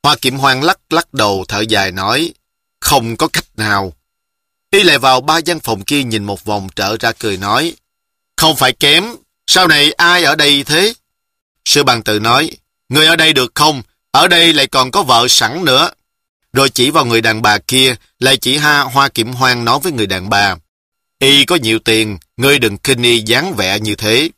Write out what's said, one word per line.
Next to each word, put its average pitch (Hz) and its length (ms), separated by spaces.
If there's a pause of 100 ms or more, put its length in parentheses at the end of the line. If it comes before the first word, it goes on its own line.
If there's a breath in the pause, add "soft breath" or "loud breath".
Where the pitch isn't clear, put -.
Hoa 147 140
Kiểm 135 220
Hoang 131 240
lắc 180 160 (120)
lắc 160 240
đầu 101 340
thở 104 120
dài 101 320
nói, 113 400 (480)
"Không 117 360
có 165 120
cách - 180 (100)
nào." 101 360 (800)
Y 202 120
lại 156 160
vào 131 220
ba 156 180
gian 160 220
phòng 101 240
kia 143 180
nhìn 110 220
một 101 200
vòng 101 320
trở 104 240
ra 117 120
cười 104 240
nói, 110 380 (640)
"Không 160 200
phải 127 160
kém, 151 320 (420)
sau 185 220
này 151 240
ai 175 320
ở 147 120
đây 143 280
thế?" 190 300 (680)
Sư - 180
Ban 120 200
Tử 107 160
nói, 120 320 (380)
"Người 151 180
ở 165 100
đây 160 160
được 127 220
không? 147 280 (280)
Ở 160 180
đây 170 240
lại 139 140
còn 127 240
có 196 120
vợ 123 260
sẵn 117 360
nữa." 143 260 (600)
Rồi 135 160
chỉ 127 220
vào 151 140
người 117 160
đàn 110 220
bà 104 160
kia, 131 360 (240)
lại 135 180
chỉ 127 200
ha 147 240
Hoa 135 280
Kiểm 120 240
Hoang 123 320
nói 120 180
với 185 100
người 113 140
đàn 95 240
bà, 101 260 (600)
"Y 139 260
có 180 120
nhiều 113 220
tiền, 107 400 (180)
ngươi 139 220
đừng 107 260
khinh 123 180
y 120 180
dáng 127 360
vẻ 98 240
như 107 140
thế." 117 440